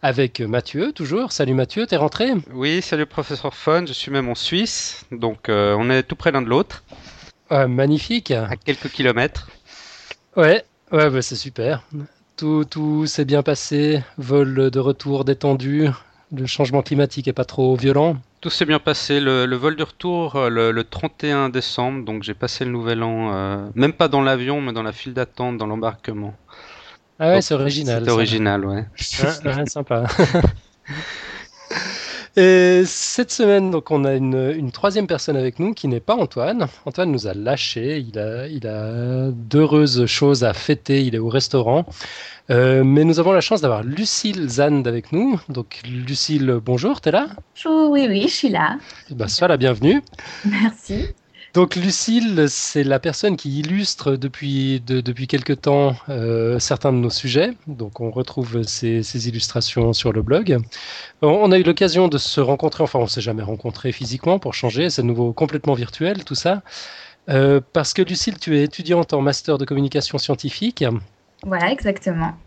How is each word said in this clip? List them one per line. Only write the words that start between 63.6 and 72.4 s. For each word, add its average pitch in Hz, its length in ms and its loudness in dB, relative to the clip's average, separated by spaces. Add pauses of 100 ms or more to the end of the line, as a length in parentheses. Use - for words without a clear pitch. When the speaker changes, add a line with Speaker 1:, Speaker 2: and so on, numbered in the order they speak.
Speaker 1:
physiquement, 127 460 0
pour 131 160 -6
changer, 131 360 0
c'est 135 120 -2
de 120 40 2
nouveau 120 260 0
complètement 143 420 0
virtuel, 160 480 -4
tout - 120 -10
ça. 190 280 0 (680)
Euh, 139 300 6 (120)
parce 151 220 0
que, 190 80 2
Lucille, 185 360 -2
tu 151 200 0
es 143 40 4
étudiante 165 520 0
en 143 80 2
master 143 360 0
de 139 60 -2
communication 139 540 -2
scientifique. 151 680 -4 (600)
Speaker 3:
Voilà, 185 280 0
exactement. 185 600 -4 (140)